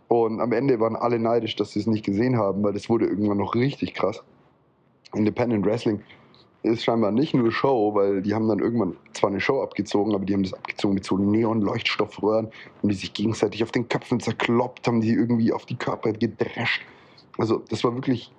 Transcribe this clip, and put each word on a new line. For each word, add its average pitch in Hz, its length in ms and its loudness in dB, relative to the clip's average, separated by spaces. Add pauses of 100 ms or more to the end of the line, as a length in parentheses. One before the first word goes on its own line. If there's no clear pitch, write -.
Und 113 320 2
am 117 120 0
Ende 127 280 2
waren 110 160 0
alle 120 220 0
neidisch, 113 380 0
dass 104 160 -2
sie 104 80 -2
es 104 60 -2
nicht 110 200 0
gesehen 117 320 2
haben, 98 240 0
weil 101 100 2
das 101 160 -6
wurde 113 180 2
irgendwann 101 320 0
noch 95 180 -2
richtig 127 380 -2
krass. - 280 -2 (920)
Independent 107 540 0
Wrestling 107 360 0 (600)
ist 113 200 0
scheinbar 113 300 2
nicht 135 220 0
nur 117 180 4
Show, 110 420 2
weil 101 280 2
die 104 120 0
haben 110 140 0
dann 104 100 2
irgendwann 107 380 0 (160)
zwar - 160 0
eine 98 100 -2
Show 135 240 0
abgezogen, 104 520 0
aber 98 100 -2
die 95 80 -2
haben 98 120 2
das 92 100 -4
abgezogen - 400 -2
mit 98 100 -2
so 95 140 0
Neon-Leuchtstoffröhren 107 1300 0 (320)
und 104 80 2
die 104 60 2
sich 92 180 -8
gegenseitig 110 500 0
auf 110 80 -2
den 120 160 -2
Köpfen - 320 -2
zerkloppt, 120 680 0
haben 117 140 2
die 110 100 2
irgendwie 117 400 2
auf - 140 -6
die 123 100 -8
Körper - 360 -4
gedrescht. 113 680 -2 (560)
Also 113 320 0
das 113 160 -4
war 120 100 2
wirklich 127 440 -4